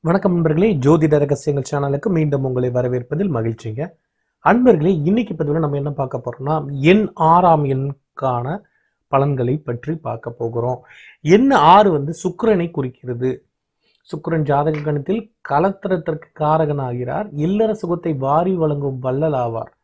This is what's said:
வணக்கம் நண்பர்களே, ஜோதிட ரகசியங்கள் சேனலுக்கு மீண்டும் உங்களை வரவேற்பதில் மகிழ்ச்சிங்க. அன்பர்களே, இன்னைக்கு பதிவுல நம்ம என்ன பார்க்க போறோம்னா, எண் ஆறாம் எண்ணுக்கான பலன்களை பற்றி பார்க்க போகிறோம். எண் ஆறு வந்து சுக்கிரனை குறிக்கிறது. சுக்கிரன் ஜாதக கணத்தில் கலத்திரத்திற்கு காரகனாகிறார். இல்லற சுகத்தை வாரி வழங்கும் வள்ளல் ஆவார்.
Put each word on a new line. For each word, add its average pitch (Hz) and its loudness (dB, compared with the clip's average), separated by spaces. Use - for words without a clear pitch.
வணக்கம் 185 2
நண்பர்களே, 165 2
ஜோதிட 151 4
ரகசியங்கள் 143 -2
சேனலுக்கு 143 -2
மீண்டும் 151 0
உங்களை 127 -2
வரவேற்பதில் 127 -2
மகிழ்ச்சிங்க. 113 -4
அன்பர்களே, 196 4
இன்னைக்கு 202 0
பதிவுல 160 -2
நம்ம 143 -2
என்ன 143 -6
பார்க்க 135 -6
போறோம்னா, 135 -6
எண் 190 4
ஆறாம் 165 4
எண்ணுக்கான 135 -4
பலன்களை 135 0
பற்றி 143 -8
பார்க்க 117 -10
போகிறோம். 117 -4
எண் 202 4
ஆறு 196 8
வந்து 147 -2
சுக்கிரனை 180 0
குறிக்கிறது. 127 -4
சுக்கிரன் 160 -2
ஜாதக 147 0
கணத்தில் 151 -4
கலத்திரத்திற்கு 170 -2
காரகனாகிறார். 147 -2
இல்லற 202 0
சுகத்தை 170 -4
வாரி 147 0
வழங்கும் 143 -2
வள்ளல் 135 -2
ஆவார். 113 -6